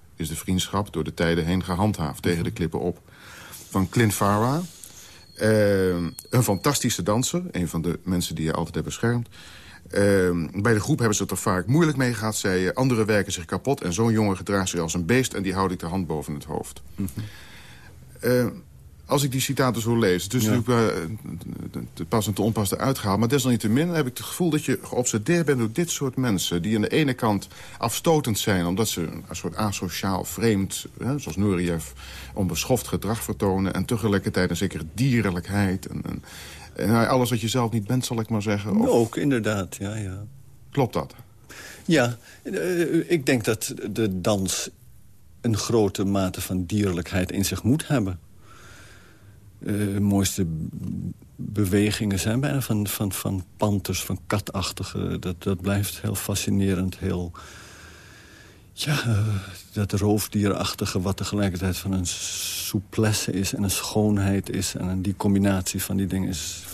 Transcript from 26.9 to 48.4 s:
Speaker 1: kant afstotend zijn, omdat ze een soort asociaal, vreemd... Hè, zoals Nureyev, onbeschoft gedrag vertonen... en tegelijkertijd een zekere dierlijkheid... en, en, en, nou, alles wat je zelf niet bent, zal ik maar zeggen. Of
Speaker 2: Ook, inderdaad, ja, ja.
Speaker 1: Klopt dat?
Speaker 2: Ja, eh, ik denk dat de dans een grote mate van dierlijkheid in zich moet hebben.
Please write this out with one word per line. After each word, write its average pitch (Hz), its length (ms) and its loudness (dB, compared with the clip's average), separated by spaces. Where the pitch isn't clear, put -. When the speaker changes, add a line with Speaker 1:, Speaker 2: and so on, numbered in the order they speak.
Speaker 1:
kant 107 340 0
afstotend 139 640 2
zijn, 92 260 2
omdat 95 220 0
ze - 140 -4
een 82 220 -6
soort 85 200 -6
asociaal, 98 680 -2
vreemd... 98 640 0
Hè, 135 160 -2
zoals 87 180 -8
Nureyev, 87 480 2
onbeschoft 95 540 0
gedrag 98 360 -4
vertonen... 95 500 0
en 92 120 -2
tegelijkertijd 98 640 0
een 87 80 -2
zekere 85 260 -4
dierlijkheid... 98 920 0
en, - 200 -6
en, - 180 -6
en, - 140 0
nou, 113 180 4
alles 127 220 4
wat 117 120 0
je 113 60 -2
zelf 117 240 0
niet 107 160 -2
bent, 127 180 0
zal 117 140 -4
ik 110 100 -4
maar 110 120 0
zeggen. 101 360 0
Of 226 100 4
Speaker 2:
Ook, 117 300 4
inderdaad, 107 580 0
ja, 101 200 -6
ja. 101 280 -6
Speaker 1:
Klopt 131 220 0
dat? 73 200 -4
Speaker 2:
Ja, 120 320 4
eh, 170 680 0
ik 160 140 2
denk 127 180 4
dat - 300 -2
de 98 300 0
dans 95 480 0
een 113 160 2
grote 107 460 2
mate 95 380 0
van 92 240 -4
dierlijkheid 92 680 0
in 98 140 0
zich - 180 -4
moet 143 240 2
hebben. 95 320 0